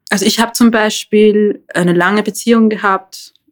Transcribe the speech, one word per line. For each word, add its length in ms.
Also 160
ich 140
habe 140
zum 180
Beispiel 920
eine 200
lange 300
Beziehung 460
gehabt, 640